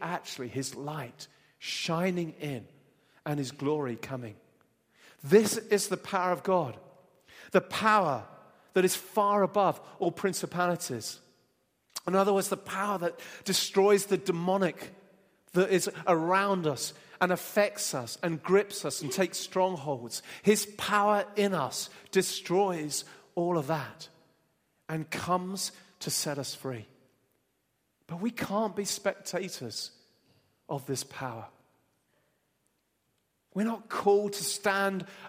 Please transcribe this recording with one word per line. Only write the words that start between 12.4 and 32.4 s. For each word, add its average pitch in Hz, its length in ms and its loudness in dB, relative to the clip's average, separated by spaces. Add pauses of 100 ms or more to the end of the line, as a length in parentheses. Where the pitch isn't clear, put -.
the 196 80 -2
power 196 420 -4
that 170 200 -2 (260)
destroys 196 640 4
the 185 120 2
demonic 180 760 0 (600)
that 185 160 4
is 190 200 2 (160)
around 180 600 4
us 135 260 -2 (280)
and 180 100 4
affects - 640 0
us 123 280 -6
and 165 200 -2
grips 196 420 2
us 143 160 -4
and 143 120 -4
takes 185 260 0
strongholds. 147 840 -4 (200)
His 208 240 4 (100)
power 202 480 2 (120)
in 202 180 2
us 135 340 -4 (220)
destroys 180 920 0 (320)
all 175 220 2
of 135 100 -4
that 143 400 -4 (800)
and 156 200 -6
comes 185 640 -2 (300)
to 156 100 -6
set 147 260 -2
us 139 160 -6
free. 120 320 -8 (1200)
But 170 120 -8
we 226 120 -2
can't 208 420 -2
be 208 100 -4
spectators - 1080 -6 (760)
of 139 180 -6
this 131 180 -4
power. 113 420 -10 (2000)